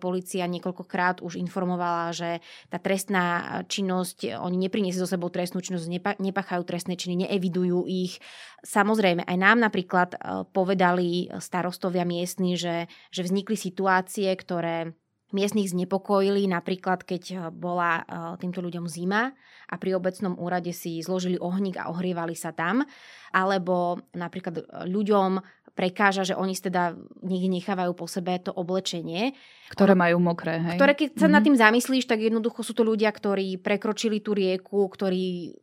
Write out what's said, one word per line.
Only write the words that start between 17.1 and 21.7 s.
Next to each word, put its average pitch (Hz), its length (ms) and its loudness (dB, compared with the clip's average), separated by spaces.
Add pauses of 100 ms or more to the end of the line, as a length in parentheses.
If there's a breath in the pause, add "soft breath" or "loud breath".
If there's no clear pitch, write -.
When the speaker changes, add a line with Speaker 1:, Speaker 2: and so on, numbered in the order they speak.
Speaker 1:
e, 185 40 -8 (200)
bola, 175 480 -2
e, 170 400 -10
týmto 180 160 -6
ľuďom 175 320 -6
zima 190 400 -2 (400 soft breath)
a 180 80 -6
pri 190 160 -2
obecnom 185 400 -2
úrade 175 400 -4
si 165 240 -8
zložili 180 400 -2
ohník 185 400 -2